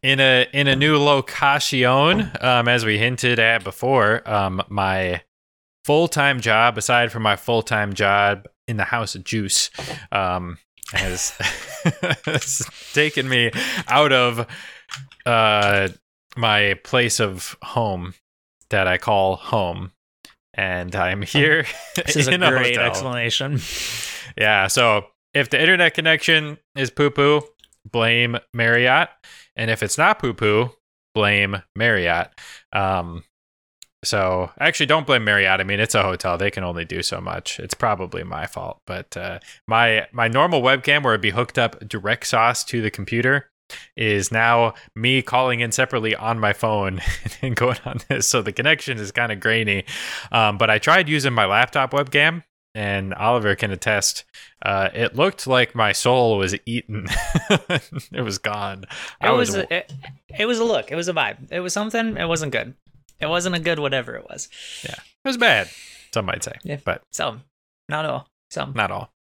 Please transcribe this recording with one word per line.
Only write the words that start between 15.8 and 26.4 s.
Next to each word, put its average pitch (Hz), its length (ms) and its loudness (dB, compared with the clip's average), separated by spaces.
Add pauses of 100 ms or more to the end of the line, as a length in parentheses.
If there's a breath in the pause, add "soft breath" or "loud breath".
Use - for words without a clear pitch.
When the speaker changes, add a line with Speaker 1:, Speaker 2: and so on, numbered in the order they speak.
Speaker 1:
my 104 460 2
place 120 360 0
of 95 440 -4
home 92 500 -4 (560)
that 98 160 0
I 90 140 2
call 95 380 2
home. 92 540 -4 (600 loud breath)
And 90 420 -4
I'm 95 280 -2
here 151 420 2 (160)
<laughs> - 140 -14
Speaker 2:
This - 200 -2
is 143 120 2
a 131 40 2
Speaker 1:
in 180 120 2
a 156 80 6
Speaker 2:
great 123 240 2
Speaker 1:
hotel. 120 160 0
Speaker 2:
explanation. 123 680 -4 (760 loud breath)
Speaker 1:
Yeah, 104 300 4
so 107 400 2 (260)
if 135 160 2
the 135 100 2
internet 170 360 4
connection 156 640 0 (160)